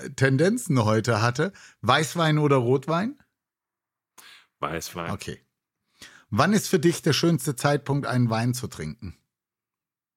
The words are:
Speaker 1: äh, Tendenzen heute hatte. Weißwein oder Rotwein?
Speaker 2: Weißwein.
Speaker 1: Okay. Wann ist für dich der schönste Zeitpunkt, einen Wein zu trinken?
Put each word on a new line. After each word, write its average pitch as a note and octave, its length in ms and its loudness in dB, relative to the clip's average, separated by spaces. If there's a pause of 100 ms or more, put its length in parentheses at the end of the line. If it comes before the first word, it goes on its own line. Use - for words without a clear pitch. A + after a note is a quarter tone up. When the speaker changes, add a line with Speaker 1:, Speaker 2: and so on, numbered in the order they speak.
Speaker 1:
äh, C3+ 60 -12
Tendenzen C3+ 760 2
heute G#2+ 360 2
hatte. B2+ 320 -2 (300)
Weißwein D3+ 560 2
oder D3 180 4
Rotwein? C#3+ 640 0 (1400)
Speaker 2:
Weißwein. E2 500 -8
Speaker 1:
Okay. - 300 -10 (880)
Wann D3+ 220 2
ist G#3+ 160 0
für F#3+ 100 2
dich E3 240 0
der D#3 100 2
schönste D3+ 440 0
Zeitpunkt, C#3+ 500 -2
einen B2 240 0
Wein A#2 240 -2
zu A#2+ 140 -8
trinken? D#2+ 480 -12 (1000)